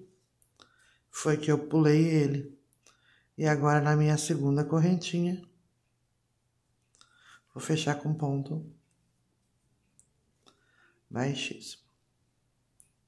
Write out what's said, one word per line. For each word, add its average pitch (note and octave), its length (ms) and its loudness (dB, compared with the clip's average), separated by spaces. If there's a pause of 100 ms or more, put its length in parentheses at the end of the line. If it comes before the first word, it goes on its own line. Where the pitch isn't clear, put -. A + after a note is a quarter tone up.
(1120)
Foi D3+ 260 -2
que D3+ 120 -4
eu D3 180 0
pulei D#3 400 4
ele. C#3+ 520 0 (800)
E D#3 100 0
agora D3 320 2
na D3+ 160 2
minha D3+ 220 4
segunda D3 480 0
correntinha, F3 760 0 (2000)
vou C3+ 100 -14
fechar D#3 320 -2
com D3+ 180 -4
ponto C#3+ 560 -4 (2500)
baixíssimo. - 760 -8 (1200)